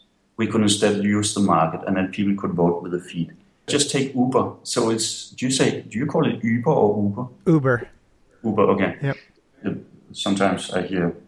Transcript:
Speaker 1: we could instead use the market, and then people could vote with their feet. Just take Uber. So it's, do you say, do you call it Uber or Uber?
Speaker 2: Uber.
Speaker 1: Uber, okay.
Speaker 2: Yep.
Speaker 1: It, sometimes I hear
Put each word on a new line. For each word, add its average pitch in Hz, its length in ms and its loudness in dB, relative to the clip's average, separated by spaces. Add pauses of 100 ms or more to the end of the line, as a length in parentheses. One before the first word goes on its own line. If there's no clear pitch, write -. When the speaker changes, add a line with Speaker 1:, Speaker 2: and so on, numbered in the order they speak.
(360)
Speaker 1:
we 110 100 -2
could 107 160 2
instead 101 400 2
use 104 320 0
the 101 60 -2
market, 82 460 2
and 98 100 0
then 95 160 -2
people 98 280 -2
could 95 120 -4
vote 85 300 2
with 87 100 -8
their 87 80 -4
feet. 82 300 -6 (360)
Just - 240 0
take 131 240 -2
Uber. 120 380 2 (100)
So 117 280 0
it's, - 400 -4
do - 160 -6
you 131 60 0
say, - 300 0
do - 160 -8
you 147 80 -2
call 160 200 0
it - 160 -2
Uber 120 280 0
or 107 340 2
Uber? 101 240 -2 (240)
Speaker 2:
Uber. 131 360 2 (560)
Speaker 1:
Uber, - 180 2
okay. 95 400 2
Speaker 2:
Yep. 139 140 -2 (480)
Speaker 1:
It, - 140 -4 (340)
sometimes 98 580 0
I 92 120 -2
hear 87 320 -2 (140)